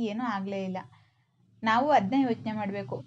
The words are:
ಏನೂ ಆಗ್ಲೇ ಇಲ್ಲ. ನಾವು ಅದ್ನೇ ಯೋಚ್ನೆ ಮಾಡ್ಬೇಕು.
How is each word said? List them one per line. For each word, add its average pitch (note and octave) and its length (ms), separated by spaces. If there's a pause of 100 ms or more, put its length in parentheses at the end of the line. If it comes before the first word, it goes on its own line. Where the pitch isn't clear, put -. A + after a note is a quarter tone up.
ಏನೂ A3 200
ಆಗ್ಲೇ G3 420
ಇಲ್ಲ. F#3 140 (840)
ನಾವು A3+ 260
ಅದ್ನೇ B3 320
ಯೋಚ್ನೆ A#3 300
ಮಾಡ್ಬೇಕು. G3+ 440 (120)